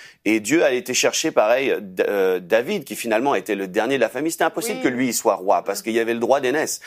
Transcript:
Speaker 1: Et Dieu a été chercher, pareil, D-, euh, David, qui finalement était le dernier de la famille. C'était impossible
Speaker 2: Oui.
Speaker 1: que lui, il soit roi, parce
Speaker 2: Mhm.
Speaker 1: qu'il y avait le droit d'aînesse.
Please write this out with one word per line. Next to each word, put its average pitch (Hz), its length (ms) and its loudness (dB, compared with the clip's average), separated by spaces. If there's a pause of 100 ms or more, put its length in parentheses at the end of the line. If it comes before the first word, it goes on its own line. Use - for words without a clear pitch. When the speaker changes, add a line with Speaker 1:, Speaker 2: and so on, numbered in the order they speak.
(240)
Speaker 1:
Et 110 140 2
Dieu 135 260 2
a 143 80 4
été 123 220 -4
chercher, 139 380 0
pareil, 120 480 2
D-, 95 280 -2
euh, 92 300 2
David, 120 460 0
qui 107 100 -10
finalement 117 400 0
était 101 220 -2
le 98 100 -4
dernier 107 300 0
de 127 40 0
la 110 80 2
famille. 143 220 -4
C'était 170 140 -2
impossible 156 340 -4
Speaker 2:
Oui. 127 60 -8
Speaker 1:
que 139 40 4
lui, 127 200 0
il 110 60 -2
soit 107 200 2
roi, 90 300 0
parce 101 160 -4
Speaker 2:
Mhm. - 40 -20
Speaker 1:
qu'il 113 100 -4
y 113 60 2
avait 113 140 0
le 117 60 -4
droit 117 180 4
d'aînesse. 139 480 -2